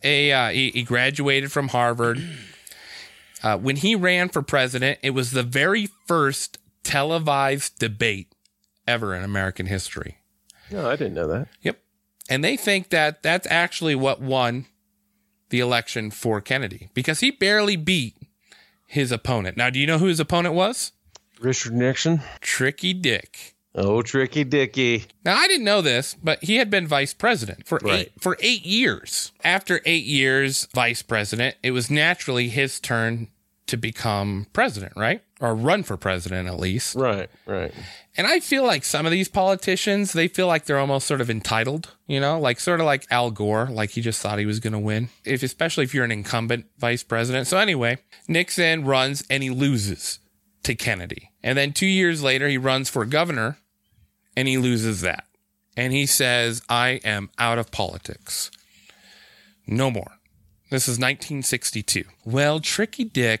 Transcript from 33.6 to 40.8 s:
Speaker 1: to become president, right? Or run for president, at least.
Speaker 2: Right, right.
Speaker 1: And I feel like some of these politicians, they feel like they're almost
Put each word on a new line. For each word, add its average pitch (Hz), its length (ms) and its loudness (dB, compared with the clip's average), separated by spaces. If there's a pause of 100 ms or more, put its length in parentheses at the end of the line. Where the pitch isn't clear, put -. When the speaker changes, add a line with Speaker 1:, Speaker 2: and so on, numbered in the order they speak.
Speaker 1:
to - 120 -4
become 104 760 -2
president, 117 420 -2
right? 120 280 -2 (180)
Or 117 140 0
run 151 300 2
for 104 120 -6
president, 92 520 -4
at 87 120 -6
least. 95 360 -2
Speaker 2:
Right, 117 340 -2 (160)
right. 92 260 -4 (420)
Speaker 1:
And 175 120 0
I 339 140 2
feel 269 220 0
like 196 220 2
some 151 220 0
of 165 40 2
these 185 160 2
politicians, 196 880 0
they 165 160 2
feel 185 180 0
like 165 200 2
they're 143 120 2
almost 139 280 0